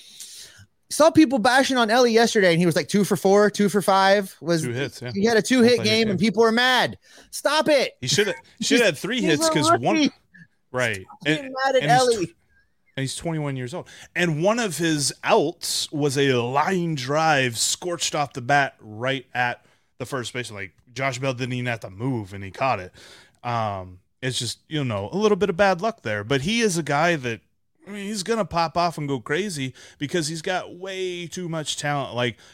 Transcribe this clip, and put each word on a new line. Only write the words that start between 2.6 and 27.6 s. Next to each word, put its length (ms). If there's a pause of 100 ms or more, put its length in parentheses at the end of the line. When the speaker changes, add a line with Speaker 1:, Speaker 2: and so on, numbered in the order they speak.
Speaker 1:
was, 80
like, 120
two 160
for 140
four, 320
two 180
for 140
five. 580
Was 220
Speaker 2:
Two 100
hits, 300
yeah. 120
Speaker 1:
he 120
had 120
a 40
two-hit 380
Speaker 2:
One 60
Speaker 1:
game, 220
Speaker 2:
hit. 40
Speaker 1:
and 80
people 240
were 80
mad. 480 (320)
Stop 360
it. 320
Speaker 2:
He 80
should 200
have, 80 (260)
should 140
Speaker 1:
He's, 40
Speaker 2:
have 60
had 120
three 220
Speaker 1:
he's 60
Speaker 2:
hits 220
Speaker 1:
a 40
Speaker 2:
'cause 280
one 160
Speaker 1:
rookie. 160 (600)
Speaker 2:
Right. 300
Speaker 1:
Stop 220
being 220
Speaker 2:
And, 100 (100)
Speaker 1:
mad 100
at 60
Speaker 2:
and 100
he's 80
Speaker 1:
Elly. 280
Speaker 2:
tw-, 80 (600)
and 60
he's 140
twenty-one 400
years 180
old. 140 (280)
And 280
one 160
of 180
his 340 (120)
outs 680
was 240
a 180
line 600
drive 640
scorched 560
off 200
the 80
bat 380
right 540
at 320 (320)
the 80
first 260
baseman. 300
Like, 120 (200)
Josh 240
Bell 160
didn't 200
even 120
have 140
to 100
move, 460
and 80
he 80
caught 280
it. 120 (520)
Um, 540 (240)
it's 160
just, 300
you 160
know, 280
a 60
little 200
bit 120
of 80
bad 240
luck 220
there. 200
But 180
he 200
is 160
a 60
guy 320
that, 260 (460)